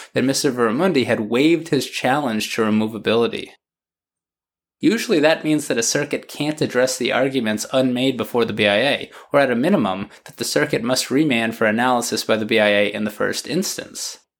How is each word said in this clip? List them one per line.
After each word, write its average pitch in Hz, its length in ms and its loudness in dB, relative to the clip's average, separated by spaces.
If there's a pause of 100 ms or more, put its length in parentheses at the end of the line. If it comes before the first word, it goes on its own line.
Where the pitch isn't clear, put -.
(120)
that 127 100 -2
Mister 135 300 0
Viramundi 123 540 0
had 113 220 -2
waived 156 420 2
his 135 200 0
challenge 127 640 -2
to - 80 0
removability. 110 840 0 (1300)
Usually 196 380 2
that 156 260 2
means 151 220 0
that 127 120 -2
a 113 40 0
circuit 143 460 -4
can't - 320 -6
address 127 380 0
the 117 120 0
arguments 113 640 0
unmade 127 460 0
before 113 260 0
the 110 80 -4
B 107 140 2
I 101 100 4
A, 123 340 0 (220)
or 143 80 4
at 135 100 4
a 120 60 0
minimum, 117 540 0 (140)
that - 120 -20
the 117 80 -6
circuit 147 380 0
must 123 280 -2
remand 120 460 2
for 113 100 2
analysis 117 560 0
by 110 140 0
the 110 80 -2
B 107 160 2
I 107 80 6
A 101 240 2
in 107 120 -6
the 107 60 -4
first - 380 -4
instance. - 680 -8 (220)